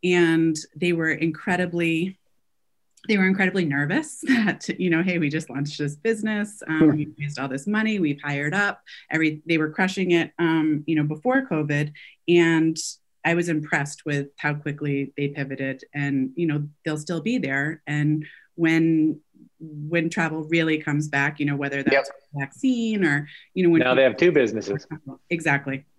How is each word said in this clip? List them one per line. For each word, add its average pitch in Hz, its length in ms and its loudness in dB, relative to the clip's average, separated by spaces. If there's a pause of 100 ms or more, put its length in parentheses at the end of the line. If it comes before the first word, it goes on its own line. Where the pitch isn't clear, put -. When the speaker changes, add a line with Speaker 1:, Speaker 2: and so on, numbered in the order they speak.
Speaker 1:
And 165 520 4 (200)
they 175 160 0
were 160 180 0
incredibly, 170 1080 -2 (880)
they 214 100 4
were 190 80 4
incredibly 190 380 0
nervous 151 560 -2
<laughs> - 80 -8
that, 226 400 0 (100)
you 180 120 0
know, 165 120 2
"Hey, 180 160 0
we 151 100 0
just 156 220 -4
launched 143 280 -6
this 147 180 -4
business. 214 720 -4
Um, 160 220 4
Speaker 2:
Hmm. 143 60 2
Speaker 1:
we've 151 220 -6
raised 147 200 -8
all 135 100 -6
this 135 180 -6
money. 214 320 0
We've 147 240 -2
hired 147 320 -4
up." 202 280 -2 (280)
Every, 156 360 0
they 165 120 2
were 156 120 0
crushing 185 420 0
it, 165 260 2
um, 156 480 2
you 165 80 0
know, 151 100 2
before 247 420 0
covid. 147 460 -2 (360)
And 165 480 4 (480)
I 165 100 2
was 170 140 0
impressed 151 560 -4
with 143 320 -2
how 147 180 -2
quickly 143 600 -4
they 143 120 -2
pivoted 135 560 -8 (100)
and, 139 400 -2
you 170 120 -2
know, 147 200 -2 (180)
they'll 156 120 -4
still 160 240 -4
be 233 180 -2
there. 139 480 -4
And 151 380 0 (320)
when, 160 640 2 (400)
when 160 500 -4
travel 160 340 -2
really 160 340 0
comes 151 280 -2
back, 147 320 0
you 147 80 -2
know, 143 80 0
whether 139 300 -4
that's 135 100 2
Speaker 2:
Yep. 139 120 2 (280)
Speaker 1:
a 143 60 -6
vaccine 220 640 0
or, 147 240 0 (260)
you 185 80 0
know, 175 80 6
when 165 100 6
Speaker 3:
Now 127 140 4
they 131 80 6
Speaker 1:
people 127 80 6
Speaker 3:
have 107 80 -6
two 175 140 6
businesses. 107 540 0 (440)
Speaker 1:
Exactly. 143 540 -2 (140)